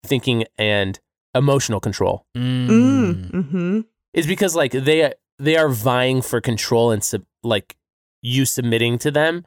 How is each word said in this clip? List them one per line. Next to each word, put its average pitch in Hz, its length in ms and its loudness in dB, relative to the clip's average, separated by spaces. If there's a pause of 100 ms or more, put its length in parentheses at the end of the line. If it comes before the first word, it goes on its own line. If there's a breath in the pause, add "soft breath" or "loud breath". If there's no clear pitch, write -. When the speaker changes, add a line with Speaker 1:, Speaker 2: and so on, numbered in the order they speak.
Speaker 1:
thinking, 120 400 -2 (140)
and 104 420 -2 (340)
emotional 131 460 0
control. - 460 -4 (100)
Speaker 2:
Mm. 127 320 -2
Speaker 3:
Mm, 220 640 2
mm-hmm. 180 500 -2 (320)
Speaker 1:
Is 165 140 -2
because, 185 280 0
like, 147 180 0
they, 143 420 2 (240)
they 156 180 2
are 156 140 4
vying 127 500 0
for 120 220 -4
control 117 480 0
and 104 120 -2
sub-, - 220 -6 (180)
like, 110 340 -4 (440)
you 127 240 0
submitting 120 540 0
to 151 120 -2
them 160 360 0